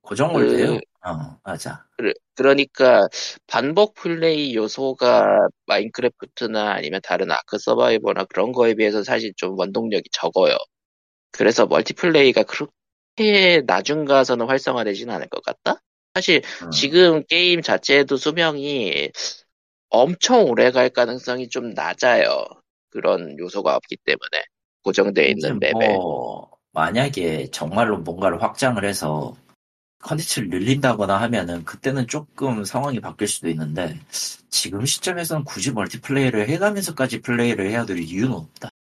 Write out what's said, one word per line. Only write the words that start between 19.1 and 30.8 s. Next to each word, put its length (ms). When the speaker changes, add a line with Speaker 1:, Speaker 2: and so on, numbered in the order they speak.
Speaker 2:
엄청 600
오래 220
갈 180
가능성이 600
좀 240
낮아요. 720
그런 500
요소가 360
없기 300
때문에. 380
고정돼 460
있는 280
Speaker 1:
이제 160
Speaker 2:
맵에. 220
Speaker 1:
뭐, 560
만약에 760
정말로 460
뭔가를 460
확장을 420
해서 500
컨텐츠를 460
늘린다거나 720